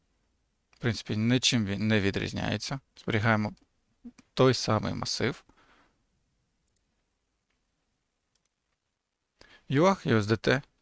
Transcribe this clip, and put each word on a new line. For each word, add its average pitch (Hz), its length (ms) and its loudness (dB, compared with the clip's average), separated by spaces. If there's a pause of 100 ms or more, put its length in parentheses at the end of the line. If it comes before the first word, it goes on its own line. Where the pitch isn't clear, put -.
(720)
В - 120 -16
принципі, 110 340 -4
нічим 117 500 2
він 101 220 -2
не 107 120 4
відрізняється. 104 800 -4 (160)
Зберігаємо 107 560 0 (800)
той 131 200 4
самий 101 400 -2
масив. - 500 -4 (4000)
юах 175 380 2
U 120 120 4
S 107 40 2
D 107 260 0
T 131 140 2 (200)